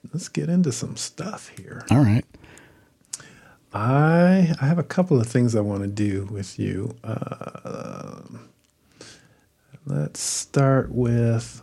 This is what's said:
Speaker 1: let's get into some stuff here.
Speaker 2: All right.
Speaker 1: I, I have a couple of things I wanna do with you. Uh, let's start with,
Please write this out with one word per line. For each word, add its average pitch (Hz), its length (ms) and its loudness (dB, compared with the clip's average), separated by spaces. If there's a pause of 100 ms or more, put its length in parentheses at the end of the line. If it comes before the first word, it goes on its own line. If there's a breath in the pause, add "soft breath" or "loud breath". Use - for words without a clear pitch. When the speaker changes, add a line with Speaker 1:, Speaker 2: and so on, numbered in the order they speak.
(120)
Speaker 1:
let's 156 160 -8
get 151 200 -4
into 175 240 2
some - 240 -8
stuff - 640 -12
here. - 320 -16
Speaker 2:
All 127 140 6
right. 107 200 4 (1500 loud breath)
Speaker 1:
I, 160 880 4
I 135 60 2
have 170 120 4
a 170 60 0
couple 175 360 2
of 113 60 0
things 120 300 2
I 107 40 2
wanna 101 280 -2
do 101 420 -2
with 98 300 -10
you. 101 420 -4
Uh, - 1160 -10 (1700 soft breath)
let's 143 340 -4
start - 720 0
with, 117 720 0